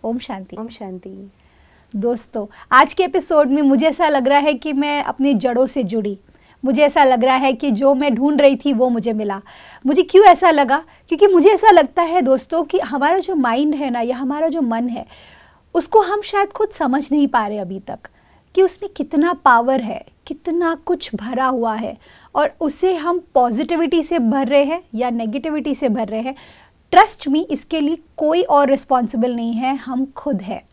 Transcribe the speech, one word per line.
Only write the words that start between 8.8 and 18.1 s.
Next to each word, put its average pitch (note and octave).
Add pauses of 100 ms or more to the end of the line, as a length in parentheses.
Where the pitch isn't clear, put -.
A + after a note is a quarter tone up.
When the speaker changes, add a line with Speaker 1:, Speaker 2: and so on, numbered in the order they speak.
Speaker 1:
मुझे A#3
मिला। G#3 (460)
मुझे D#4
क्यों G4
ऐसा F4+
लगा? C#4+ (240)
क्योंकि F4
मुझे F#4
ऐसा G#4+
लगता F4
है E4+
दोस्तों C4+
कि F4+
हमारा C#4+
जो F#4+
माइंड C#4
है C#4
ना, A#3+
या A#3+
हमारा C#4+
जो E4
मन A#3
है, - (680)
उसको G#4
हम G4+
शायद G4+
खुद G#4+
समझ C#4
नहीं C#4+
पा A3
रहे G#3
अभी F#3+
तक - (540)